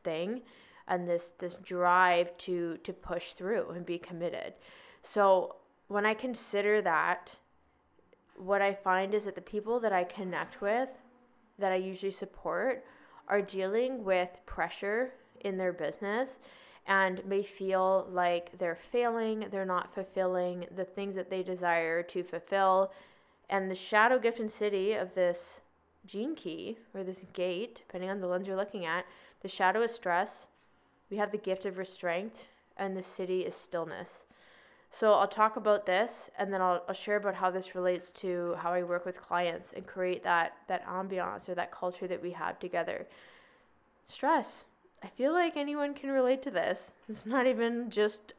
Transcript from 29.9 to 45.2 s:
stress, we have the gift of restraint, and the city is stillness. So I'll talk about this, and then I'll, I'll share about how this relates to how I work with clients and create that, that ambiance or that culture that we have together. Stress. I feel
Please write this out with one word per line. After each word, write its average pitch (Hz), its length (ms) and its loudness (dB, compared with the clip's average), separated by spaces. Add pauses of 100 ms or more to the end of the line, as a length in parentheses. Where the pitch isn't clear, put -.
stress, 185 560 -2 (640)
we 202 80 -8
have 208 140 0
the 208 60 -4
gift 190 280 -2
of 185 120 -6
restraint, 185 680 -6 (300)
and 190 180 -4
the 185 80 -6
city 185 380 -2
is 175 140 -4
stillness. - 680 -8 (640)
So 220 220 4
I'll 196 160 8
talk 220 300 2
about 208 280 4
this, 190 520 0
and 196 160 -2
then 190 80 0
I'll, 180 260 4
I'll 190 80 -4
share 208 220 0
about 202 180 0
how 185 160 2
this 185 240 -6
relates 180 360 0
to 175 460 -4
how 170 140 -2
I 180 120 2
work 175 220 -2
with 180 160 -8
clients 175 520 -2
and 185 120 -10
create 180 380 -2
that, 170 300 2 (160)
that 185 180 -4
ambiance 185 640 -4
or 180 60 -4
that 175 160 -4
culture 180 360 -6
that 180 160 -6
we 175 80 -6
have 170 280 -6
together. 175 460 -4 (1000)
Stress. - 580 0 (400)
I - 40 -12
feel 277 260 0